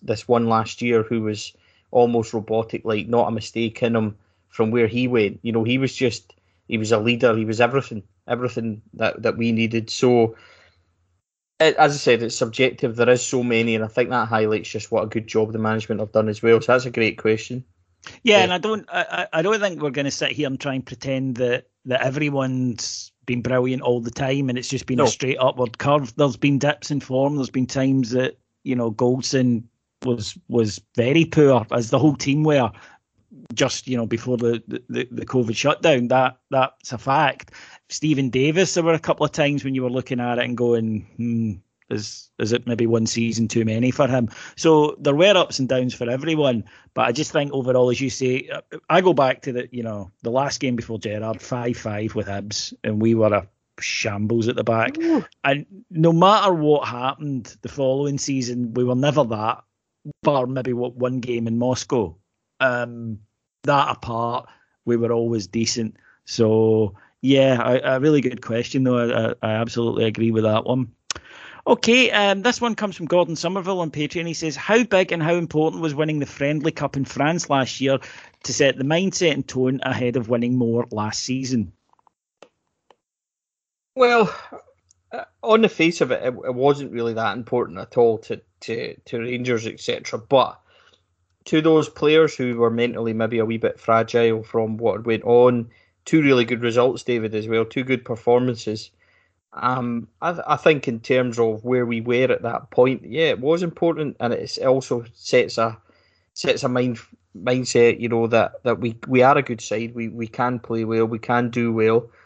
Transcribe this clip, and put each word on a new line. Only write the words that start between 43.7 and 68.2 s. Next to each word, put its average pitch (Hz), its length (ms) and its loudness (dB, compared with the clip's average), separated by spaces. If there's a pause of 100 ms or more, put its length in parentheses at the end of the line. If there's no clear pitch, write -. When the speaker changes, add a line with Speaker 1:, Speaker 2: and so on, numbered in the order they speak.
Speaker 2:
for 139 160 2
him?" 123 200 0 (280)
So 151 420 4
there 143 160 0
were 185 220 6
ups - 240 0
and 127 80 -2
downs 127 260 -2
for 117 160 -4
everyone, 135 540 0 (300)
but 123 120 0
I 123 60 0
just 139 180 -4
think 143 220 -2
overall, 127 380 2
as 120 100 -2
you 135 100 -2
say, 131 380 -4
uh, 143 140 -10 (280)
I 170 100 6
go 185 120 4
back 135 300 2
to 135 100 -6
the, 123 180 -6
you 120 140 -8
know, 104 260 -8 (120)
the 117 100 -4
last 135 260 -2
game 127 160 -2
before 113 240 -6
Gerrard, 107 420 -6
five 123 360 -6
five 107 400 -6
with 107 100 -4
Hibs, 101 560 -8
and 107 180 -2
we 113 140 4
were 107 180 4
a 98 140 0 (320)
shambles 107 680 -2
at 120 80 -4
the 117 80 -2
back. 117 340 0
Speaker 1:
Ooh. 330 260 0 (200)
Speaker 2:
And 143 200 0 (260)
no 165 220 4
matter 190 400 6
what 147 360 2
happened 131 720 -6
the 117 60 -10
following 139 500 -2
season, 123 560 -4
we 127 80 0
were 123 140 0
never 143 260 2
that, 110 400 -2 (600)
bar 139 240 2
maybe 131 260 -4
what 120 240 -4
one 127 240 -2
game 117 260 -4
in 113 120 -2
Moscow. 120 580 -2 (420)
Um, 120 640 -4 (420)
that 143 280 2
apart, 120 580 -4 (380)
we 120 100 2
were 117 160 0
always 117 340 -2
decent. 113 500 -4 (280)
So, 110 720 4 (260)
yeah, 135 400 4
a, 131 360 2
a 131 40 -2
really 147 200 4